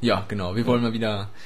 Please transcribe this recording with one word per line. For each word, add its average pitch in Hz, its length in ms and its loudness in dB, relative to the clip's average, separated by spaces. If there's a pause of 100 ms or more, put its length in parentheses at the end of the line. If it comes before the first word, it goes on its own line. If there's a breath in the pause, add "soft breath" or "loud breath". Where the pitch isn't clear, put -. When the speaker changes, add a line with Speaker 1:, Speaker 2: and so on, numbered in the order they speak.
Speaker 1:
Ja, 98 260 2
genau. 95 300 -4
Wir 120 60 2
Speaker 2:
Ja. 117 60 2
Speaker 1:
wollen 120 140 4
mal 113 120 0
wieder 107 340 -2 (180 loud breath)